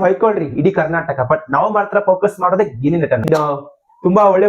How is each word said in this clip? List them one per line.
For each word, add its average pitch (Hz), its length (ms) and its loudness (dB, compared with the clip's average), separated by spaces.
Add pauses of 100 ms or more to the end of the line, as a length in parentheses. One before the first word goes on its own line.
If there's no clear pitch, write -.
ಹೊಯ್ಕೊಳ್ರಿ 190 460 0 (120)
ಇಡೀ 160 180 2
ಕರ್ನಾಟಕ, 156 400 -4 (120)
but 156 120 -2 (120)
ನಾವು 165 220 0
ಮಾತ್ರ 208 320 0
ಫೋಕಸ್ 190 260 0 (100)
ಮಾಡೋದೇ 185 200 2 (180)
ಗಿಲ್ಲಿ 156 200 0
ನಟನ. 123 260 -2
ಇನ್ನು 156 140 2 (600)
ತುಂಬಾ 190 180 4 (100)
ಒಳ್ಳೆ 190 160 4